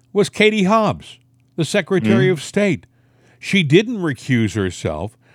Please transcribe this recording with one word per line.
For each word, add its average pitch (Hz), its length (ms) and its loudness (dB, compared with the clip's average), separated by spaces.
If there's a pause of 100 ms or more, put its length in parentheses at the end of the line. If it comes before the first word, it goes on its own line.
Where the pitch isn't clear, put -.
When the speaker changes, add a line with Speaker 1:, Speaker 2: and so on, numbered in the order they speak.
(120)
Speaker 1:
was 196 160 0
Katie 214 360 2
Hobbs, 196 540 -2 (380)
the 165 80 -2
Secretary 196 640 0
Speaker 2:
Mm-hmm. 185 60 2
Speaker 1:
of 151 100 -4
State. 196 440 -2 (520)
She 190 240 0
didn't 208 360 2
recuse 127 560 -2
herself. 92 600 -4 (180)